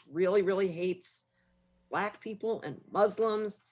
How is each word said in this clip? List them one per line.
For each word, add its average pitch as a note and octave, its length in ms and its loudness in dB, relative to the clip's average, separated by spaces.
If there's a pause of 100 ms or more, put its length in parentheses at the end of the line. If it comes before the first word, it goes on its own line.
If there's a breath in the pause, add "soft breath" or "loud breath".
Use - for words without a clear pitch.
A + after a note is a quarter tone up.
really, F#3 340 2
really F#3+ 260 2
hates F3 560 -6 (640)
Black G3 320 -4
people A3 400 -4
and - 180 -10 (100)
Muslims, G#3+ 720 2 (100)